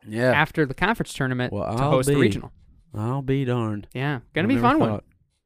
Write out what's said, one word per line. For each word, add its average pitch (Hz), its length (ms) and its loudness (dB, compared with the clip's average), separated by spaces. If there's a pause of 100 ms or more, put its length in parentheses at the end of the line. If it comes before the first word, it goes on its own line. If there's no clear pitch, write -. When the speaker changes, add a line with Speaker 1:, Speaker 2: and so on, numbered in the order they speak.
Speaker 1:
Yeah. 117 240 2
Speaker 2:
after 151 340 2
the 131 100 -8
conference 190 380 -2
tournament 127 380 -2
Speaker 1:
Well, 101 120 -4
Speaker 2:
to - 60 -4 (140)
Speaker 1:
I'll 143 80 2
Speaker 2:
host 131 160 2
the 143 80 2
Speaker 1:
be. 139 60 4
Speaker 2:
regional. 101 300 0 (420)
Speaker 1:
I'll 120 300 -4
be 135 220 0
darned. 110 480 -2
Speaker 2:
Yeah, 131 260 -4 (140)
gonna 175 140 0
Speaker 1:
I - 20 0
Speaker 2:
be 269 40 2
a 254 80 2
Speaker 1:
never 240 80 4
Speaker 2:
fun 311 100 2
one. 226 100 2
Speaker 1:
thought. 104 140 -4 (420)